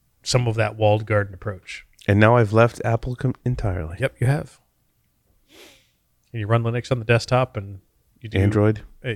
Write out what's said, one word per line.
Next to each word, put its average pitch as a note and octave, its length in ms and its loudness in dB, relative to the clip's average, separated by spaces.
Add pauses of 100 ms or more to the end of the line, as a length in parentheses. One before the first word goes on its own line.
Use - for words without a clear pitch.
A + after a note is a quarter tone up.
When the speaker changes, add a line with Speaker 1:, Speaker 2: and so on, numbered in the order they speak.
(240)
Speaker 1:
some B2 240 0
of A2 80 -4
that G#2+ 200 -4
walled G#2+ 300 2
garden G2+ 260 -2
approach. - 540 -14 (220)
Speaker 2:
And G2+ 100 4
now A2 180 6
I've G#2+ 160 2
left A2+ 320 4
Apple A#2 300 -4
com-, B2+ 200 -4 (100)
entirely. F2+ 560 -4
Speaker 1:
Yep, - 200 -4
you A#2 60 0
have. D3 320 -2 (1700)
And A2+ 80 -8
you G2+ 80 -4
run A#2 160 2
Linux A#2 260 -4
on B2+ 80 0
the A2+ 60 -8
desktop, B2 520 0
and G2 240 -12 (400)
you A2+ 80 -14
do G2+ 100 -2
Speaker 2:
Android. G#2+ 440 4 (220)
Speaker 1:
Uh, B2+ 100 -6